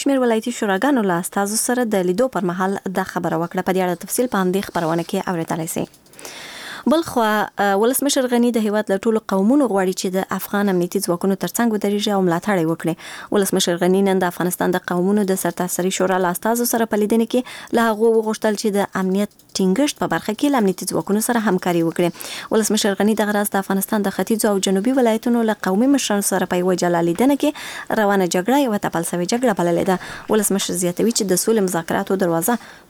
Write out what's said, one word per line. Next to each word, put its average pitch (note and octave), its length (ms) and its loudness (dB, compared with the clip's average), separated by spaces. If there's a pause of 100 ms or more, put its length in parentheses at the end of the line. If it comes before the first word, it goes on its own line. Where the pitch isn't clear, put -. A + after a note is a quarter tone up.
شمېر C#4 120 2
ولایتي A#3+ 340 0
شوراګانو A#3 500 0
له F#3 180 0
استازو G3+ 360 -4
سره B3 280 0
د G#3+ 120 -2
لیدو F#3 320 2
پر F3 260 -2
مهال F#3+ 340 -2
دا F#3+ 160 -2
خبره F3 340 -4
وکړه. E3+ 240 -4
په F#3+ 120 -2
دې F#3 40 0
اړه F3+ 180 0 (120)
تفصیل B3 200 -2
په G#3+ 160 -2
همدې F#3 180 0 (100)
خپرونه E3+ 320 0
کې - 140 -6 (120)
اورېدلی E3 380 -4 (100)
سئ. - 80 -4 (1040)
بل D4+ 140 4
خوا، G#3+ 460 0 (120)
آه، G3+ 160 2
ولسمشر C4 560 0
غني A#3+ 200 2
د A#3 60 0
هیواد G#3+ 320 0
له G3 80 2
ټولو A3 300 0
قومونو A3+ 400 4
غواړي F#3+ 260 2
چې - 120 -6
د F#3+ 260 -2
افغان G3+ 380 -2
امنیتي F3+ 300 0
ځواکونو F#3+ 360 0
ترڅنګ A3 380 -2
ودرېږي G#3 400 0
او G3 140 2
ملاتړ F3 340 0
یې D#3+ 40 2
وکړي. D#3+ 300 -2 (360)
ولسمشر F#3 440 0
غني F#3 260 2
نن F#3+ 180 2
د F#3 40 0
افغانستان F3+ 480 -2
د F3+ 60 0 (140)
قومونو F#3+ 320 2
د F#3+ 120 0
سرتاسري F3+ 540 -2
شورا F#3 280 0
له F3+ 140 2
استازو A#3 340 -2
سره A3+ 200 0
په A3 120 -2
لیدنې A3 340 2
کې B3 100 2 (320)
له A#3 160 4
هغو A3 220 2
وغوښتل A3 500 0
چې - 40 -2
د G3+ 200 0 (160)
امنیت F#3+ 280 0 (280)
ټینګښت G3 400 2
په F3+ 160 -2
برخه E3 200 -2
کې G#3+ 100 -6
له C#4+ 140 2
امنیتي F#3+ 280 0
ځواکونو F3+ 340 -2
سره A#3 200 0 (100)
همکاري F3+ 340 0
وکړي. E3+ 260 0 (420)
ولسمشر G#3+ 480 2
غني G#3 140 4
دغه G#3+ 180 0
راز G#3 180 0
د - 60 -4
افغانستان G3 460 -2
د G#3 80 0
ختیځو A3 360 0
او G3+ 120 2
جنوبي G3 340 0
ولایتونو A#3+ 500 2
له G#3+ 200 0
قومي G3 260 2 (100)
مشرانو G#3 240 0
سره F#3 240 0
په F3+ 100 -2
یوه F3+ 180 2
جلا F3 280 2
لیدنه A#3 340 2
کې - 600 -4
روانه G3+ 280 2
جګړه F#3 400 2
یوه G#3 120 0
تپل E3 260 -4
سوې F3 220 -2
جګړه A#3 280 0
بللې E3+ 320 0
ده. F#3 140 2 (300)
ولسمشر G3 440 0
زیاتوي F3 380 0
چې A3+ 120 0
د F#3 100 0
سولې A3 260 2
مذاکراتو F#3+ 560 -2
دروازه F3+ 420 2 (320)